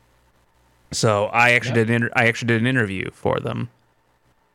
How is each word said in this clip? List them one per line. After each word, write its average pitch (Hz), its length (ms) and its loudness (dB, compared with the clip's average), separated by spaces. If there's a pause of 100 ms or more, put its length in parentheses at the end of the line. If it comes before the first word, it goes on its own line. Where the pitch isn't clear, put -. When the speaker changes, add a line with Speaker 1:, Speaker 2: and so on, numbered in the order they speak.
(920)
Speaker 1:
So 107 340 0
I 117 260 4
actually 117 280 2
Speaker 2:
Yep. 110 80 2
Speaker 1:
did - 20 -4
an 120 60 2
inter-, 117 200 -2
I 120 120 2
actually 117 200 -2
did 117 140 2
an 120 60 0
interview 104 440 -2
for - 280 -2
them. 120 300 -8 (840)